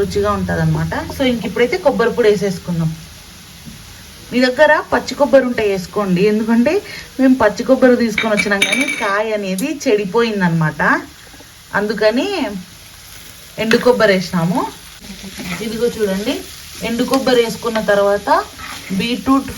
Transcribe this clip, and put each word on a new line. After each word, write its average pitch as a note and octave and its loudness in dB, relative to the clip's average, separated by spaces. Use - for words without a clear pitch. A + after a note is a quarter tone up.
రుచిగా G3+ 0
ఉంటదన్నమాట. E3 -2
So C#4 -2
ఇంక A3+ -4
ఇప్పుడైతే B3 0
కొబ్బరి A3+ 2
పొడి A3 4
వేసేసుకుందాం. F3 -2
మీ A#3+ -2
దగ్గర B3+ 4
పచ్చి B3+ -4
కొబ్బరి C4+ 4
ఉంటే A3+ -2
వేసుకోండి, F#3 0
ఎందుకంటే A3+ 2
మేము C4 6
పచ్చి G#3 2
కొబ్బరి B3+ 6
తీసుకొని A3 -2
వచ్చినాం, G3+ 0
కానీ C4 0
కాయ G#3+ -2
అనేది F#3+ -4
చెడిపోయిందనమాట, F#3+ 0
అందుకని G#3+ 0
ఎండు A3+ 2
కొబ్బరి G#3+ 4
వేసినాము. F#3 -2
ఇదిగో A3+ -4
చూడండి, G#3 -2
ఎండు A#3 -2
కొబ్బరి C4 2
వేసుకున్న A3+ -4
తర్వాత G3+ 2
బీట్రూట్ B3 0